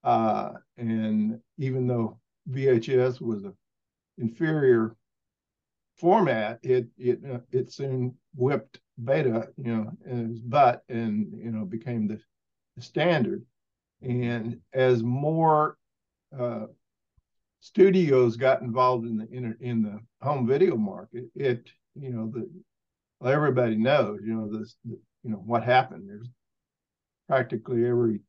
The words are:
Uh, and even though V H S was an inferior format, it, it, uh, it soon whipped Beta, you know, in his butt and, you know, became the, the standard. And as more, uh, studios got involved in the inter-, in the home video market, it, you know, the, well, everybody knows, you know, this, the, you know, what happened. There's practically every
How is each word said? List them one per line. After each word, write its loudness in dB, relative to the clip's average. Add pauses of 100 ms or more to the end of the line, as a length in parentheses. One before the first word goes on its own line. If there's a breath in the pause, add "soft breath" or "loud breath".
Uh, 2 (240)
and 0 (180)
even -2
though -2 (280)
V 0
H 4
S 2
was -4
an -14 (640)
inferior 2 (1000)
format, 2
it, 2 (100)
it, 0 (120)
uh, -6 (140)
it -2
soon -6 (200)
whipped -2 (220)
Beta, 0 (100)
you -4
know, -4 (140)
in -6
his -8
butt 2
and, -4
you -10
know, -6
became -6
the, -6 (560)
the -18
standard. 0 (560)
And -4 (160)
as 4
more, 2 (580)
uh, -6 (960)
studios 6
got 2
involved 0
in -4
the -8
inter-, -10
in -2
the -6 (260)
home -2
video 2
market, -8 (100)
it, -4 (240)
you -12
know, -8
the, -10 (720)
well, -2
everybody 2
knows, 2
you -4
know, -6
this, -10
the, -12 (260)
you -10
know, -6
what -2
happened. 0
There's -16 (1000)
practically -2
every 0